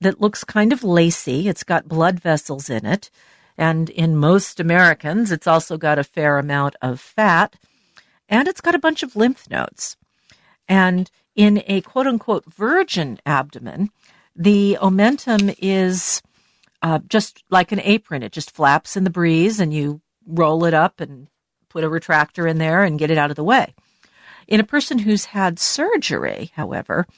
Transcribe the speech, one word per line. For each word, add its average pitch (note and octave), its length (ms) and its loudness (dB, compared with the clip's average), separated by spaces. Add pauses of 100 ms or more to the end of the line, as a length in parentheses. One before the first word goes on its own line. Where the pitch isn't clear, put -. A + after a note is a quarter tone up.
that F#3 200 0
looks G#3 240 -2
kind G#3+ 280 2
of B3+ 120 -4
lacy. E3+ 640 0
It's - 160 -6
got - 240 -2
blood E3+ 320 0
vessels D3 500 -4
in A2 160 -6
it. F3 240 -4 (480)
And D#3+ 320 0
in E3 260 0
most E3+ 440 2
Americans, F3 720 2
it's D3+ 140 -6
also E3 300 0
got D3+ 220 0
a C#3 60 0
fair D3 340 0
amount C#3+ 420 -2
of B2+ 200 -6
fat. G3 560 0 (720)
And C4 200 2
it's F#4+ 120 -6
got E4+ 140 0
a F4 60 0
bunch D#4+ 220 -2
of C4 120 -10
lymph A#3 360 0
nodes. - 460 -8 (680)
And F#3 440 2 (260)
in G#3 300 4
a G3 160 -2
quote-unquote A#3+ 720 -2
virgin G#3+ 720 -2
abdomen, C#3+ 640 -4 (440)
the G3+ 460 2
omentum G3+ 800 0
is, F#3 640 -2 (600)
uh, D#3+ 240 0
just - 440 -4
like F3+ 200 2
an G3+ 100 -4
apron. G3+ 420 -2
It - 100 -12
just - 180 -10
flaps D3 460 0
in F#3+ 80 0
the F#3+ 60 0
breeze, F3 500 2
and D#3 120 -2
you D3 280 -4 (260)
roll E3 380 0
it E3 100 2
up D#3+ 260 0
and C#3 280 -16 (400)
put D#3+ 160 -6
a D#3 40 -2
retractor D#3+ 600 -2
in D#3+ 80 -2
there D#3+ 240 2
and D#3+ 160 0
get D3+ 140 0
it D#3 60 2
out D3 120 2
of D3 60 -8
the D3+ 80 -6
way. A#3 300 2 (720)
In G#3+ 100 2
a G#3+ 60 2
person C#4 340 -2
who's G#3 280 0
had F#3 320 -2
surgery, C#4 960 -4
however, C#3+ 520 -4 (120)